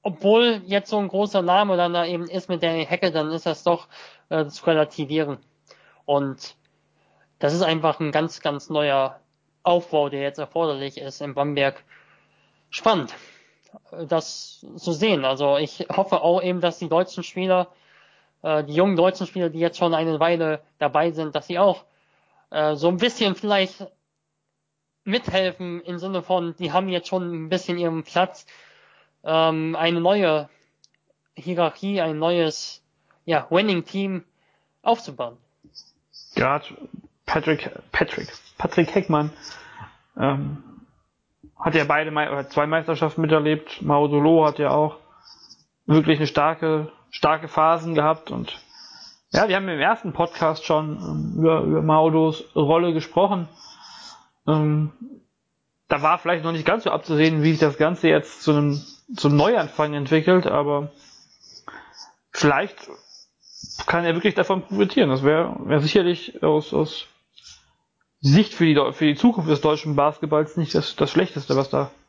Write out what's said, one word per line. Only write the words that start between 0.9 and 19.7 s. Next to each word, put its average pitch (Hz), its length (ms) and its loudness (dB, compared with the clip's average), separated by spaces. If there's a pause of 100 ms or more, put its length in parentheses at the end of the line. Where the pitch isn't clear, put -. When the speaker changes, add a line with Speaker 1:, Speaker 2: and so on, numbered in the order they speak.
Speaker 1:
ein 202 120 -2
großer 202 320 0
Name 185 360 2
dann 175 160 0
da 170 120 0
eben 175 240 -6
ist 180 200 -8
mit 170 140 -4
Daniel 165 260 -2
Hackett, 175 240 -2
dann 156 180 -2
ist 165 140 -8
das 160 180 -4
doch, 170 240 0 (420)
äh, 160 160 -2
zu - 200 -16
relativieren. 151 720 0 (680)
Und 139 500 -2 (840)
das 147 140 0
ist 175 80 -2
einfach 160 380 0
ein 151 120 -4
ganz, 160 280 -2
ganz 143 300 -6
neuer 139 500 0 (440)
Aufbau, 170 460 0
der 139 120 -6
jetzt 139 180 -6
erforderlich 139 580 -4
ist 135 240 -14
in 139 140 -10
Bamberg. 139 480 -2 (880)
Spannend, 180 440 -2 (760)
äh, 165 140 -12
das - 600 -6 (100)
zu 170 160 -8
sehen. 160 320 0
Also 139 340 0
ich - 380 -6
hoffe 190 260 0
auch 175 200 2
eben, 180 200 -2
dass 170 180 -2
die 165 100 -8
deutschen 180 340 -2
Spieler, 185 440 -2 (760)
äh, 151 220 -2
die 147 100 -10
jungen 185 220 2
deutschen 185 320 2
Spieler, 175 220 -4
die 160 100 -8
jetzt 170 180 -2